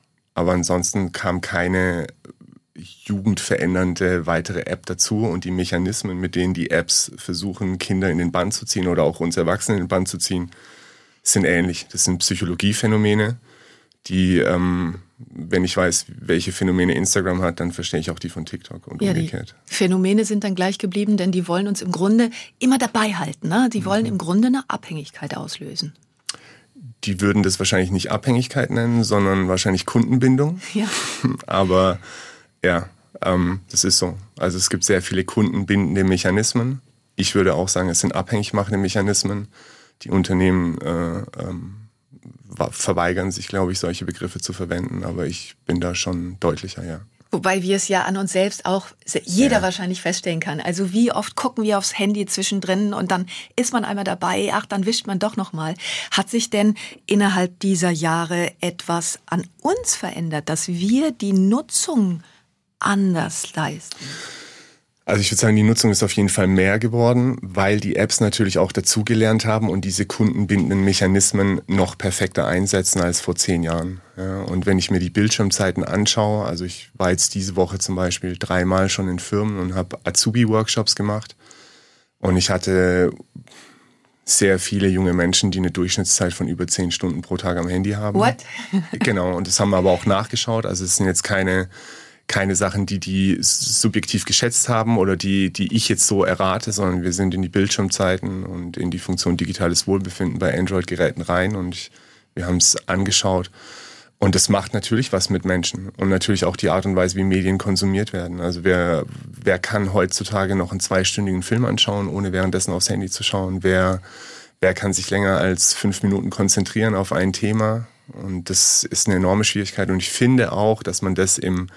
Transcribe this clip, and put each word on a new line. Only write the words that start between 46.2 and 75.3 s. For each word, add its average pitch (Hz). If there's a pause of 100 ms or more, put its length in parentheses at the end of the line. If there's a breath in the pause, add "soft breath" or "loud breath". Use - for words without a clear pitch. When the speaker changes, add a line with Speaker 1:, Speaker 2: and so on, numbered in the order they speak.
Speaker 1:
deutlicher, 87
ja. 82 (280)
Speaker 2:
Wobei 190
wir 185
es 196
ja 190
an 196
uns 196
selbst 190
auch 185 (180)
se-, -
jeder 226
Speaker 1:
Ja. 202
Speaker 2:
wahrscheinlich 185
feststellen 170
kann. 156
Also 180
wie 226
oft -
gucken 233
wir 214
aufs -
Handy 208
zwischendrin 196
und 185
dann 180 (280 loud breath)
ist 240
man 220
einmal 202
dabei, 190
ach, 214
dann 196
wischt -
man 196
doch 208
noch 190
mal. 160 (340 loud breath)
Hat -
sich 233
denn 208 (320 loud breath)
innerhalb 190
dieser 185
Jahre 165
etwas 170
an - (160)
uns 453
verändert, 160
dass 156
wir 214
die 202
Nutzung 196 (560 soft breath)
anders 185
leisten? 156 (1000 loud breath)
Speaker 1:
Also 98
ich 98
würde 101
sagen, 110
die 107
Nutzung 113
ist 101
auf 101
jeden 101
Fall 95
mehr 95
geworden, 120
weil 98
die -
Apps -
natürlich 104
auch 92
dazugelernt 110
haben 110
und 90
diese 92
kundenbindenden 98
Mechanismen 98
noch 95
perfekter 92
einsetzen 92
als 87
vor 90
zehn 85
Jahren. 85 (160)
Ja, 95
und 92
wenn 98
ich 90
mir 95
die 90
Bildschirmzeiten 101